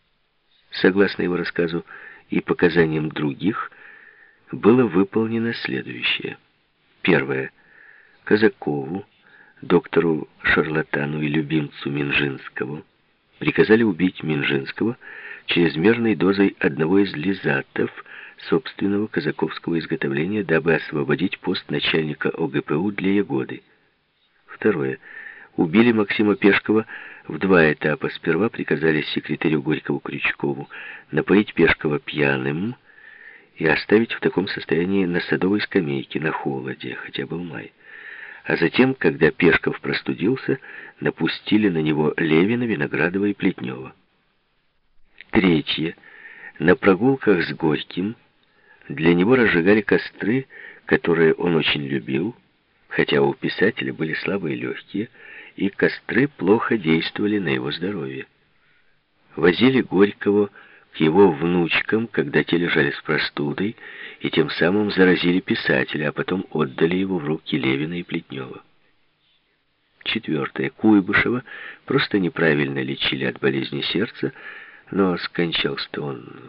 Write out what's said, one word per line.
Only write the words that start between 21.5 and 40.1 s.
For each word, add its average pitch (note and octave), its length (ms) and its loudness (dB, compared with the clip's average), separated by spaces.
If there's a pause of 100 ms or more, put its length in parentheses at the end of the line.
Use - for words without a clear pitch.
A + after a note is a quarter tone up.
начальника D2+ 600 -2
О D#2+ 180 -4
Г C#2+ 140 -4
П D2+ 140 -4
У G2 160 -2
для G2 200 -2
Ягоды. G2+ 500 -4 (840)
Второе. D2 520 -2 (580)
Убили G#2+ 360 4
Максима G#2 440 2
Пешкова G#2+ 500 4 (400)
в D#2 120 -10
два E2+ 340 6
этапа. D2+ 380 -2
Сперва F2 380 0
приказали D2+ 540 0
секретарю D2+ 600 -2
Горького C#2+ 380 -2
Крючкову C#2 680 -6 (420)
напоить F2+ 440 2
Пешкова D#2 440 2
пьяным D2 800 -2 (800)
и E2 100 0
оставить G#2 460 2
в - 80 -10
таком F2+ 280 -2
состоянии F#2+ 560 0
на F2 160 0
садовой F#2+ 400 0
скамейке C#2+ 600 -2
на D#2 120 -2
холоде, B1+ 640 -8
хотя - 300 -10
был E2 180 -8
май. A1+ 280 -14 (720)
А - 120 0
затем, G#2 380 2
когда D2+ 360 2
Пешков - 500 2
простудился, C#2 800 -2 (420)